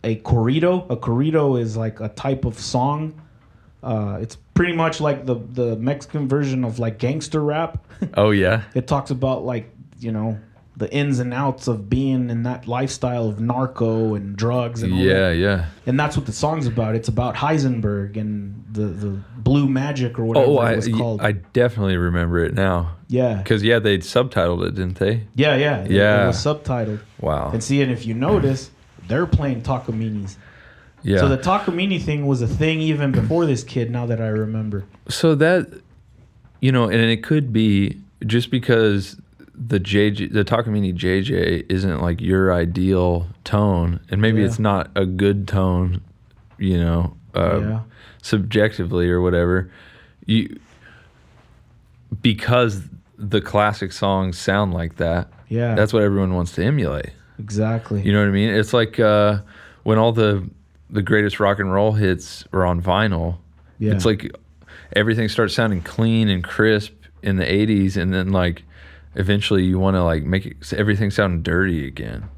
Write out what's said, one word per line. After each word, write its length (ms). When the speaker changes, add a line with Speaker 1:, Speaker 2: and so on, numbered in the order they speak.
Speaker 1:
a 120
corrido. 720
A 60
corrido 640
is, 160
like, 240
a 100
type 360
of 120
song. 600
Uh, 380
it's 160
pretty 180
much 280
like 260
the, 80
the 240
Mexican 520
version 360
of, 140
like, 200
gangster 440
rap. 420
<laughs> 140
Speaker 2:
Oh, 160
yeah? 320
Speaker 1:
It 120
talks 240
about, 340
like, 260
you 140
know, 260
the 180
ins 240
and 160
outs 320
of 240
being 400
in 140
that 240
lifestyle 600
of 120
narco 760
and 220
drugs 480
and 80
all 80
Speaker 2:
Yeah, 300
Speaker 1:
that. 60
Speaker 2:
yeah. 300
Speaker 1:
And 140
that's 180
what 100
the 60
song's 360
about. 260
It's 140
about 260
Heisenberg 840
and 540
the, 120
the 360
blue 300
magic 520
or 60
whatever 200
Speaker 2:
Oh, 140
Speaker 1:
it 40
Speaker 2:
I, 120
Speaker 1:
was 120
Speaker 2:
y-, 80
Speaker 1:
called. 240
Speaker 2:
I 120
definitely 640
remember 480
it 100
now. 380
Speaker 1:
Yeah. 340
Speaker 2:
'Cause, 220
yeah, 160
they'd 220
subtitled 680
it, 80
didn't 240
they? 240
Speaker 1:
Yeah, 220
yeah. 260
It, 80
Speaker 2:
Yeah. 320
Speaker 1:
it 60
was 80
subtitled. 640
Speaker 2:
Wow. 320
Speaker 1:
And 120
see, 180
and 80
if 160
you 80
notice, 560
they're 180
playing 360
Takamines. 720
Speaker 2:
Yeah. 160
Speaker 1:
So 100
the 100
Takamine 640
thing 280
was 140
a 40
thing 340
even 300
before 360
this 180
kid, 260
now 160
that 140
I 80
remember. 560
Speaker 2:
So 260
that, 320
you 100
know, 140
and 160
it 240
could 280
be 460
just 280
because 640
the 200
J 320
J, 160
the 160
Takamine 500
J 260
J 480
isn't, 320
like, 200
your 320
ideal 720
tone, 560
and 120
maybe 200
Speaker 1:
Yeah. 60
Speaker 2:
it's 140
not 340
a 100
good 440
tone, 520
you 200
know, 380
uh, 260
Speaker 1:
Yeah. 200
Speaker 2:
subjectively 880
or 100
whatever, 480
you, 320
because 600
the 220
classic 520
songs 460
sound 340
like 240
that, 320
Speaker 1:
Yeah. 260
Speaker 2:
that's 180
what 100
everyone 320
wants 180
to 120
emulate. 460
Speaker 1:
Exactly. 640
Speaker 2:
You 100
know 80
what 80
I 40
mean? 180
It's 220
like, 260
uh, 400
when 160
all 140
the, 360
the 120
greatest 380
rock 180
and 140
roll 200
hits 600
were 120
on 160
vinyl, 560
Speaker 1:
Yeah. 140
Speaker 2:
it's 120
like 260
everything 340
starts 260
sounding 280
clean 460
and 160
crisp 480
in 140
the 160
eighties, 440
and 180
then, 160
like, 320
eventually 480
you 140
wanna, 260
like, 200
make 220
it, 160
s-, 100
everything 380
sound 320
dirty 440
again. 380